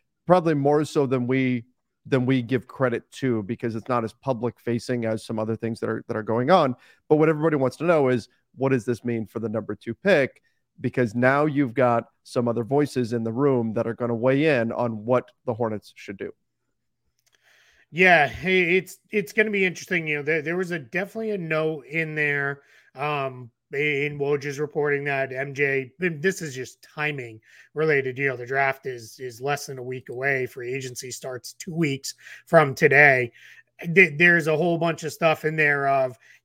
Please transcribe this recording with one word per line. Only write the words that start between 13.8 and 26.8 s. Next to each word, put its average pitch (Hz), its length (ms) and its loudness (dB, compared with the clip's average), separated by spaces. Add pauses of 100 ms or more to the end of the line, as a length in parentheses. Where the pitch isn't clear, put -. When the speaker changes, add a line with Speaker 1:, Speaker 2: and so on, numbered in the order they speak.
Speaker 1:
are 113 80 -6
gonna 117 200 -4
weigh 131 440 2
in 113 140 0
on 113 320 -4
what 120 260 0 (140)
the 127 80 -4
Hornets 110 420 -6
should - 220 -14
do. 95 160 -10 (1600)
Speaker 2:
Yeah, 165 340 6
hey, 175 500 2
it's, 185 220 -4 (120)
it's 202 220 -2
gonna 214 180 2
be 196 140 0
interesting. 170 420 -2
You 151 100 -2
know, 147 60 -4
there, 156 200 0
there 165 140 -4
was 180 160 -4
a, 170 60 -4
definitely 190 520 -6
a 202 80 -4
note 160 480 -2
in 160 280 -4
there, 143 480 -2 (320)
um, 135 560 -6 (220)
in 147 460 -2
Woj 143 260 -2
is 143 160 -6
reporting 143 440 -2
that 135 280 -2
M 139 220 -6
J, 135 440 0
this 175 440 -2
is 143 120 -8
just 127 280 -12